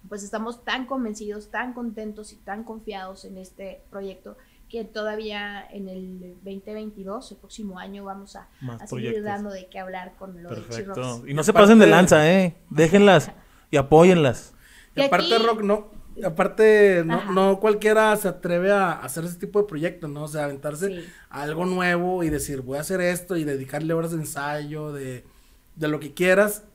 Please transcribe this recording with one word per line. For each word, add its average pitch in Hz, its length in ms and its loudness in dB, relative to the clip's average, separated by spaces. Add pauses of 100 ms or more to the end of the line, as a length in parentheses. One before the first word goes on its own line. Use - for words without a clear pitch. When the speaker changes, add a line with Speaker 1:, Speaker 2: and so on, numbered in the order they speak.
Speaker 1:
pues 208 140 -14
estamos 226 420 -10
tan 240 220 -6
convencidos, 214 640 -8
tan 247 220 -8
contentos 214 600 -12
y - 40 -20
tan 208 260 -14
confiados 202 640 -14
en 190 140 -18
este 185 420 -20 (100)
proyecto 196 460 -14 (380)
que 226 100 -10
todavía 208 880 -10
en 196 180 -14
el 185 540 -16
veinte 196 320 -16
veintidós, 214 560 -14
el 202 80 -20
próximo 196 400 -16
año, 196 260 -16
vamos - 300 -16
a, - 140 -20 (120)
Speaker 2:
Más 120 220 -14
Speaker 1:
a 208 60 -18
seguir - 240 -10
Speaker 2:
proyectos. 208 120 -6
Speaker 1:
dando 208 260 -8
de 185 180 -16
qué 196 100 -16
hablar 185 400 -14
con 185 240 -18
lo 175 80 -18
de - 60 -10
Speaker 2:
Perfecto. 117 380 -12
Speaker 1:
Chirrox. 123 340 -10
Speaker 2:
Y 143 60 -6
no 156 80 -2
Speaker 3:
Y - 20 -2
Speaker 2:
se 208 80 0
pasen 220 260 10
de 208 60 12
Speaker 3:
aparte 165 120 8
Speaker 2:
lanza, 160 360 6
¿eh? 185 240 2 (140)
Déjenlas 165 580 6
Speaker 1:
Ajá. - 80 -18 (340)
Speaker 2:
y 151 60 0
apóyenlas. 151 760 6 (440)
Speaker 3:
Y - 40 -2
Speaker 1:
Y 269 40 4
Speaker 3:
aparte, 277 300 2
Speaker 1:
aquí 226 100 4
Speaker 3:
Rock, 220 180 0
no, - 280 -2 (360)
aparte, 190 800 6
no, 170 80 0
Speaker 1:
Ajá. 190 180 -4
Speaker 3:
no 190 280 4
cualquiera 214 560 4
se 208 100 -4
atreve 175 460 0
a 190 220 2
hacer 160 300 -10
ese 175 140 -10
tipo 202 220 -2
de 208 80 0
proyecto, 165 400 -6
¿no? 147 160 -10
O 151 40 -12
sea, 151 180 -6
aventarse 147 420 -8
Speaker 1:
Sí. 175 200 -10 (220)
Speaker 3:
a 139 120 -10
algo 160 240 -6
nuevo 180 580 -2
y 156 60 0
decir, 139 320 -6
"Voy 131 160 -8
a - 20 -6
hacer 180 200 -4
esto", 175 360 -2
y 156 80 -2
dedicarle 147 500 -4
horas 165 160 -4
de 165 80 -6
ensayo, 147 760 -8
de, 131 320 -12 (520)
de 156 120 -4
lo 151 120 -2
que 143 140 -14
quieras 190 500 2 (100)